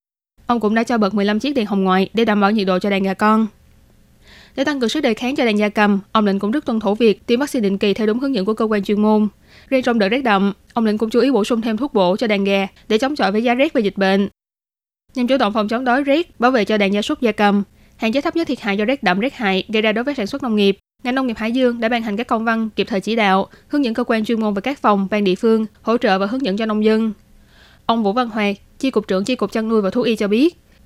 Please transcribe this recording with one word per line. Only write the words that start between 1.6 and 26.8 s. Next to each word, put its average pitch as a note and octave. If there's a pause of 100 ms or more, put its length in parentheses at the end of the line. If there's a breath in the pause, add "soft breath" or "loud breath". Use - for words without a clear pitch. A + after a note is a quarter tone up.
hồng G3
ngoại F#3
để A3+
đảm G#3
bảo G3+
nhiệt G#3
độ F#3
cho G3+
đàn F#3+
gà F#3+
con. A3 (1120 loud breath)
Để C4+
tăng C#4+
cường A3+
sức D4+
đề A#3+
kháng B3
cho C#4
đàn G#3+
gia G#3
cầm, G#3 (120)
ông G#3+
Lĩnh G3
cũng G#3
rất D4
tuân A3+
thủ G#3
việc A3
tiêm A#3+
vaccine C4
định G3
kỳ G3+
theo G#3+
đúng G#3+
hướng C#4
dẫn F#3+
của G#3+
cơ A3+
quan G#3
chuyên G#3
môn. G#3+ (400 soft breath)
Riêng C4
trong A#3+
đợt G3
rét B3+
đậm, G3+ (220)
ông A#3
Lĩnh G#3+
cũng A3
chú A#3+
ý C4
bổ A3+
sung A3+
thêm A3
thuốc C4+
bổ F#3
cho B3+
đàn G3+
gà G3 (220 soft breath)
để G#3+
chống C4+
chọi G3
với G#3+
giá A#3+
rét C#4
và C4+
dịch G3
bệnh. G3 (840)
Nhằm B3
chủ C4
động G#3+
phòng G#3+
chống A#3
đói B3+
rét, C#4+
bảo B3
vệ A#3
cho G#3+
đàn G3
gia G3+
súc, -
gia A3
cầm, G#3 (340 soft breath)
hạn A3+
chế C4+
thấp E4
nhất E4
thiệt B3+
hại G3
do G#3+
rét C4
đậm, F#3+
rét B3+
hại F#3+
gây A3
ra A3
đối A3+
với C#4+
sản G#3+
xuất C#4
nông A3+
nghiệp, G3 (240)
ngành B3
nông C4+
nghiệp A3+
Hải A3+
Dương A#3+
đã A3+
ban A#3
hành G#3
các A#3
công A3+
văn A3+
kịp G3
thời G3
chỉ G#3+
đạo, G3 (200 loud breath)
hướng C#4+
dẫn A3+
cơ -
quan A3
chuyên A3+
môn G#3+
và G3
các C4+
phòng, G3
ban G#3
địa F#3
phương A3 (160)
hỗ A3+
trợ G3
và F#3+
hướng C4
dẫn F#3+
cho A3
nông G#3+